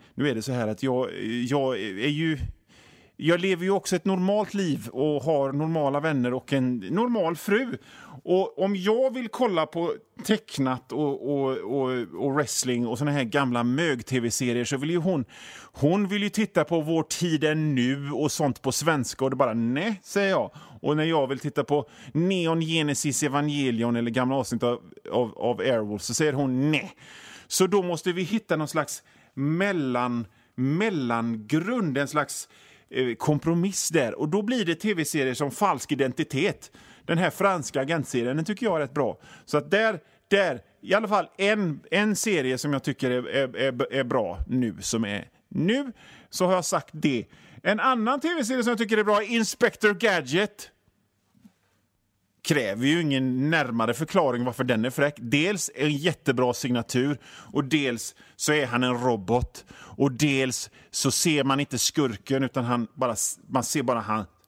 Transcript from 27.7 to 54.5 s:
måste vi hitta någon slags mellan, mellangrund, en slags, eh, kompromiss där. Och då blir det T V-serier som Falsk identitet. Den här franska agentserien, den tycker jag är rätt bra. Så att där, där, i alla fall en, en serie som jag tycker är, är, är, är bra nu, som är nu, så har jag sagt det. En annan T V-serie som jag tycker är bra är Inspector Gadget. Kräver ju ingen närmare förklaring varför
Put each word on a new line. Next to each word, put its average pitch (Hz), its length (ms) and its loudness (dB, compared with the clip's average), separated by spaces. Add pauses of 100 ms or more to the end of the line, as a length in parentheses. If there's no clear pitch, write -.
måste 180 300 -2
vi 180 100 -2
hitta 196 340 0
någon 156 120 -2
slags - 340 -4 (320)
mellan, 135 920 0 (280)
mellangrund, 139 1400 0
en 139 100 -2
slags, 147 400 -4 (420)
eh, 123 240 0
kompromiss 170 720 0
där. 143 260 0
Och 151 140 -4
då 196 140 0
blir 226 220 -2
det 165 100 0
T 208 200 -2
V-serier 143 400 -2
som 143 160 -2
Falsk 175 420 0
identitet. 139 800 -2 (340)
Den 165 140 0
här 175 120 2
franska 185 500 0
agentserien, 135 560 -2
den 160 80 -2
tycker 214 220 -4
jag 185 100 2
är 156 40 0
rätt 135 140 -4
bra. 123 240 0 (260)
Så 151 140 0
att 147 120 -2
där, 214 280 2 (300)
där, 185 320 2 (220)
i 170 120 0
alla 214 140 2
fall 190 280 2
en, 196 440 0 (100)
en 202 260 2
serie 131 420 0
som 147 140 -2
jag 135 120 -2
tycker 131 260 0
är, 123 180 0
är, 123 280 0
är, 123 360 0
är 131 120 0
bra 110 420 -2
nu, 120 340 0
som 110 240 -2
är 101 240 -6 (200)
nu, 233 440 0 (380)
så 185 160 -2
har 185 60 2
jag 180 120 2
sagt - 280 -2
det. 139 340 0 (360)
En 208 180 2
annan 247 400 2
T 339 140 0
V-serie 254 280 0
som 233 80 2
jag 226 80 0
tycker 220 200 2
är 214 60 2
bra 208 180 4
är 208 80 -6
Inspector 220 640 2
Gadget. 180 760 0 (1700)
Kräver 117 440 0
ju 160 140 4
ingen 131 500 0
närmare 127 440 0
förklaring 139 500 0
varför 127 200 -4